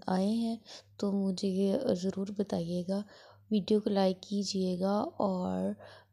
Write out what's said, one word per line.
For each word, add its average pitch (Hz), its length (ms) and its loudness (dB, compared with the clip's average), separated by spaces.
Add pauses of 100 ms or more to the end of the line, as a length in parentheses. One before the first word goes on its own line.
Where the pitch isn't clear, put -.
आए 190 220 2
हैं 226 300 -2 (400)
तो 202 120 0
मुझे 196 360 0
ये 196 460 2
ज़रूर 190 360 -2
बताइएगा, 185 720 -2 (460)
वीडियो 214 300 4
को 214 100 -2
लाइक 190 340 2
कीजिएगा 190 760 0
और 185 760 -2 (360)